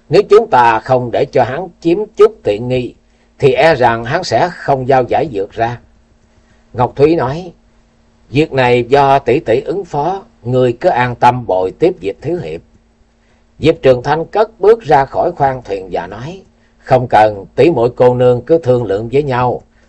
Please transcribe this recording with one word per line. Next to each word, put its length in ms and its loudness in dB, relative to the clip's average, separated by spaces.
nếu 200 4
chúng 200 4
ta 300 4
không 320 -2
để 140 -2
cho 180 0
hắn 240 -6
chiếm 160 0
chút 140 6
tiện 240 -4
nghi, 260 -4
thì 140 2
e 220 4
rằng 300 0
hắn 180 -4
sẽ 300 -2
không 340 -4
giao 160 2
giải 300 -2
dược 180 -6
ra." 280 -6
Ngọc 220 -2
Thúy 200 2
nói, 360 -4
"Việc 240 -2
này 300 2
do 360 4
tỷ 200 0
tỷ 220 0
ứng 240 -8
phó, 380 -6
ngươi 300 0
cứ 160 -2
an 260 -2
tâm 320 0
bồi 320 -2
tiếp 220 0
Diệp 200 -6
thiếu 220 -6
hiệp." 180 -12
Diệp 220 2
Trường 220 2
Thanh 220 -4
cất 340 -4
bước 220 2
ra 240 2
khỏi 260 -4
khoang 300 -4
thuyền 300 -10
và 160 -6
nói, 340 -14
"Không 320 -2
cần, 360 0
tỷ 140 4
muội 260 0
cô 200 4
nương 260 2
cứ 160 2
thương 260 0
lượng 280 -4
với 120 0
nhau, 380 -4